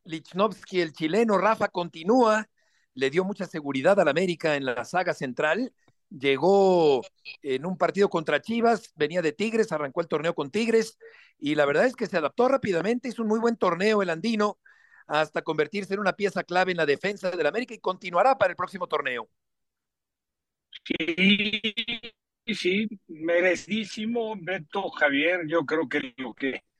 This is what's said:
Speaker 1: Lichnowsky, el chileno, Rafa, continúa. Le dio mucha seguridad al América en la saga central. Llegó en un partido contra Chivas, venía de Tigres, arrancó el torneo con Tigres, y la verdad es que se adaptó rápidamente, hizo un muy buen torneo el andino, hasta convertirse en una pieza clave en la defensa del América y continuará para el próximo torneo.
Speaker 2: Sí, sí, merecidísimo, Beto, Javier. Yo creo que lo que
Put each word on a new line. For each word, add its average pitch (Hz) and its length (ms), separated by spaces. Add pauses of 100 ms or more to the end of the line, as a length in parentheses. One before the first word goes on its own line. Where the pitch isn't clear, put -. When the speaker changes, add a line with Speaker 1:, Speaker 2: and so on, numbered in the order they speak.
Speaker 1:
Lichnowsky, 180 760
el 160 120
chileno, 202 440
Rafa, 208 320
continúa. 214 800 (460)
Le 131 160
dio 165 140
mucha 196 220
seguridad 147 540
al 165 100
América 160 460
en 139 100
la 123 200
saga 170 280
central. 156 580 (380)
Llegó 156 920 (400)
en 135 240
un 185 100
partido 180 320
contra 160 320
Chivas, 226 560
venía 175 280
de 156 80
Tigres, 220 400
arrancó 151 280
el 160 80
torneo 160 280
con 143 160
Tigres, 220 480 (400)
y 147 160
la 147 100
verdad 151 220
es 254 80
que 226 100
se 180 120
adaptó 160 300
rápidamente, 233 600
hizo 233 160
un 214 60
muy 220 100
buen 233 180
torneo 202 460
el 175 80
andino, 208 480 (480)
hasta 151 340
convertirse 185 540
en 202 40
una 190 140
pieza 190 300
clave 185 280
en 175 60
la 165 80
defensa 185 460
del 165 160
América 226 260
y 208 60
continuará 196 580
para 190 140
el 170 40
próximo 180 300
torneo. 131 420 (1600)
Speaker 2:
Sí, 196 720 (840)
sí, 202 420 (200)
merecidísimo, 196 1300
Beto, 180 520
Javier. 156 560
Yo 160 180
creo 151 240
que 135 280
lo 127 180
que - 280 (160)